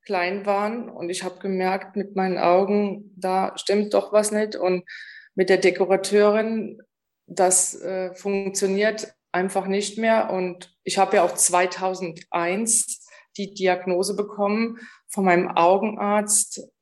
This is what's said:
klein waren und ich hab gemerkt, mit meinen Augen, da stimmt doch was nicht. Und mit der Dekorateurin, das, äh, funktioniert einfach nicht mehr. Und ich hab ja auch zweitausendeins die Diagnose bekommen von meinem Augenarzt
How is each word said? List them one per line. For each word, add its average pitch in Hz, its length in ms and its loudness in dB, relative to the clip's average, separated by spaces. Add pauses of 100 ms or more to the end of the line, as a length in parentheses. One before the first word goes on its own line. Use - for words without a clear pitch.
klein 190 420 -2
waren 214 440 -2
und - 200 -10
ich 185 120 -6
hab 185 180 -8
gemerkt, 190 560 -4
mit 202 200 -6
meinen 190 220 0
Augen, 202 760 2
da 190 400 -2
stimmt 208 380 0
doch 202 180 2
was 214 200 4
nicht. 214 240 -2
Und 180 280 0 (500)
mit 190 140 0
der 190 100 6
Dekorateurin, 202 1200 2 (460)
das, 185 540 2
äh, 185 340 -6
funktioniert 196 1000 -2 (180)
einfach 190 340 -2
nicht 202 320 -2
mehr. 226 320 2
Und 180 520 -6
ich 190 160 -4
hab 196 160 2
ja 190 100 6
auch 175 100 -2
zweitausendeins 185 1700 -2 (300)
die 196 180 -8
Diagnose 185 640 0
bekommen 208 600 -2 (300)
von 196 160 -2
meinem 180 320 4
Augenarzt 208 1040 2 (220)